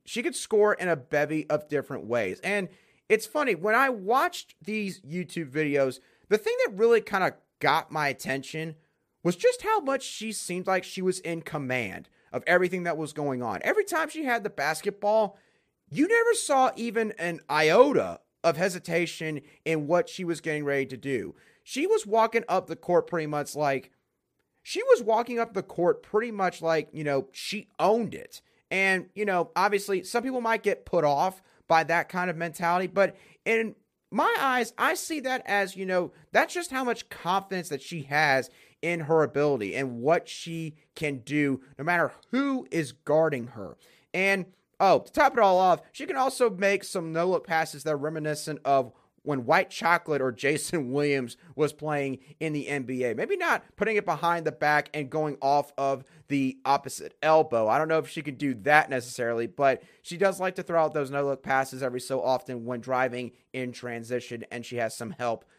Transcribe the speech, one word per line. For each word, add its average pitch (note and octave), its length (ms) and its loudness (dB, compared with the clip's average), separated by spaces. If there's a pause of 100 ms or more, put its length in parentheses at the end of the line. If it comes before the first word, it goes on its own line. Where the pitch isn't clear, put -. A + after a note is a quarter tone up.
she A#3 160 -6
could B3 120 -4
score G#3 380 2
in F3+ 160 -2
a E3 80 2
bevy D3 540 -2
of D3+ 180 -2
different B2+ 380 -4
ways. A2 340 -2
And G3 300 -4 (400)
it's A3 160 2
funny, C4+ 280 0
when G3+ 200 -2
I C4+ 160 4
watched B3 640 0 (100)
these G#3 380 -4
YouTube E3 480 -8
videos, C#3 500 0 (300)
the G#3+ 80 4
thing A4 160 0 (100)
that G#3 120 -4
really A3+ 260 6
kinda F#3+ 320 0 (260)
got D3 320 0
my D3+ 160 0
attention D3 680 -6 (480)
was F3 140 0
just B4 260 2
how G#4+ 180 0
much C4+ 220 -4
she G#3+ 300 -10
seemed F3+ 340 -8
like F#3 160 0
she F#3 200 -10
was F#3 180 0
in E3 220 -6
command B2+ 640 -6 (240)
of B2+ 140 -6
everything F3+ 380 2
that E3 120 -2
was D#3 160 -8
going C#3 300 -4
on. G#2 200 -4
Every G4 220 0
time D#4+ 240 -4
she D#4 160 -8
had A#3 200 -2
the G3 60 -6
basketball, G3+ 840 -2 (540)
you C#4 180 2
never A#4 260 4
saw C4 400 2
even A3+ 380 -2
an E3 280 -6 (100)
iota D#3 720 4 (220)
of E3 140 4
hesitation E3 840 -4 (240)
in D3+ 220 0
what F3 220 2
she - 160 -10
was E3 160 -4
getting D3+ 240 -4
ready C#3 220 0
to C3 100 -12
do. A#2+ 380 -4 (280)
She D4 240 -4
was G#4+ 200 0
walking A3+ 420 2
up F3+ 180 0
the D#3 100 -10
court E3 320 2
pretty D#3+ 180 -2
much D3 280 -4
like, C#3 360 -2 (720)
she G4 200 -6
was B4 180 8
walking A#3 380 2
up A3+ 160 -2
the F#3+ 80 -2
court - 400 0
pretty A3+ 300 -2
much F#3+ 280 -2
like, D#3+ 320 0
you D3+ 120 -8
know, C#3 260 0
she - 380 -10 (100)
owned G3 360 2
it. - 280 -16 (260)
And, F#3+ 460 0
you G#3 100 -4
know, F3 300 0
obviously G3 480 0
some A#3 220 -4
people B3+ 160 -4
might A3+ 240 0
get G3 200 0
put E3 200 0
off D3 360 2 (280)
by D#3+ 140 6
that D#3+ 260 0
kind F3+ 220 -4
of D#3+ 60 -4
mentality, E3+ 500 -2
but F#3 300 0 (280)
in A3+ 300 0 (380)
my D#4+ 260 2
eyes, B3+ 400 0
I D4 160 0
see D#4+ 260 -6
that B3+ 260 -4
as, F#3+ 300 -2
you F#3+ 80 -8
know, F#3 280 -2 (180)
that's C#4 240 2
just F4 160 -6
how C4 140 -4
much A#3 240 -4
confidence F#3 640 -2
that C#3 120 -6
she E3+ 200 -10
has C#3 480 2 (320)
in E3+ 180 -2
her D#3 240 4
ability C#3 500 0
and B2 260 -4
what D#3+ 280 2
she D#3+ 480 -10 (180)
can C#3+ 240 -4
do C#3 420 0 (160)
no C#3 80 -10
matter E3+ 280 0 (180)
who C4+ 400 -2
is D3+ 220 -4
guarding D3 560 0
her. G2 280 -14 (380)
And, F#3+ 320 2 (320)
oh, F3 220 6
to - 120 -18
top C#4+ 200 4
it A#3+ 80 2
all F#3 180 6
off, F#3 220 6 (100)
she - 160 -10
can E4+ 100 -4
also B3+ 340 2
make G3 340 0
some E3 280 -6
no-look E3+ 340 0
passes D#3+ 360 -2
that D#3 120 0
are - 20 -2
reminiscent D3+ 680 -4
of C3+ 280 2 (300)
when C3+ 220 -2
White E3 260 4
Chocolate D#3+ 520 0
or C3 80 0
Jason C#3 640 -2
<laughs> - 0 -
Williams C#3 440 0 (200)
was C#3+ 160 0
playing C#3+ 480 -4 (180)
in D#3+ 140 -4
the D3 160 -4
N C#3 160 -2
B B2+ 180 -4
A. A#2+ 100 0
Maybe A#3 240 -2
not E4+ 280 0 (120)
putting G#3+ 200 0
it G3+ 80 0
behind E3+ 420 0
the D3 60 -2
back D3 420 2
and D3 160 -4
going D3+ 320 -2
off C#3 340 2
of C3+ 280 -2 (240)
the C3+ 360 0
opposite C3+ 580 -2
elbow. D#3 440 4
I A2+ 100 4
don't D#3 120 2
know D#3+ 100 2
if D3 100 -4
she D#3+ 140 -10
can C3+ 140 -8
do C3+ 180 -2
that C#3+ 340 4
necessarily, A#2 600 -2
but C3+ 340 2 (200)
she F3 140 -12
does F#3+ 220 0
like F#3 180 -2
to F#3 60 -8
throw E3 220 2
out D#3 100 -2
those C#3 160 -2
no-look C#3 320 -2
passes C3+ 400 -2
every B2+ 180 -4
so C3 220 -4
often B2+ 420 -2
when A#2+ 160 -6
driving B2 520 -2 (200)
in B2 200 -6
transition, A#2+ 800 -8
and A#2+ 120 -10
she B2 120 -10
has A2+ 200 -2
some A2+ 140 -8
help A#2 340 -6 (140)